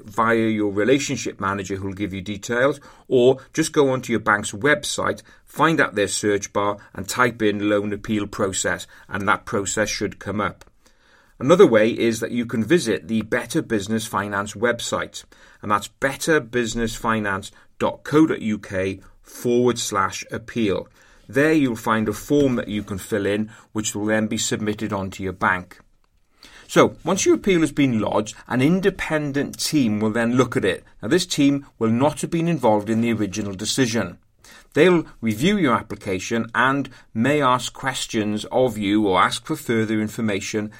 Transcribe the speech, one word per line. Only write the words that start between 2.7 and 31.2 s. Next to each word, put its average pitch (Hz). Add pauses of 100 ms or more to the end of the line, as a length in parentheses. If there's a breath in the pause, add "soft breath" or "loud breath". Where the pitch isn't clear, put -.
or 127 (160 loud breath)
just 160
go 139
onto 127
your 107
bank's 104
website, 104 (220 soft breath)
find 151
out 110
their 101
search 101
bar 104 (180 loud breath)
and 95
type 120
in 104
loan 104
appeal 104
process, 95 (220 loud breath)
and 98
that 98
process 104
should -
come 101
up. 92 (720 soft breath)
Another 175
way 110
is 113
that -
you 120
can 113
visit 120
the 110
Better 120
Business 110
Finance 101
website, 107 (380 soft breath)
and 101
that's 101
better 143
business 113
finance 107 (260 soft breath)
dot -
co 156
dot -
U 107
K 95 (220 soft breath)
forward 120
slash 95
appeal. 107 (420 soft breath)
There 147
you'll 135
find 110
a 104
form 139
that -
you 104
can 101
fill 101
in, 107 (220 loud breath)
which 107
will 104
then 110
be 110
submitted 107
on 95
to 98
your 92
bank. 92 (880 loud breath)
So, -
once 185
your 349
appeal 190
has 151
been 131
lodged, 104 (140)
an 120
independent 151
team 110
will 110
then 117
look 123
at 107
it. 90 (180 soft breath)
Now, 104
this 175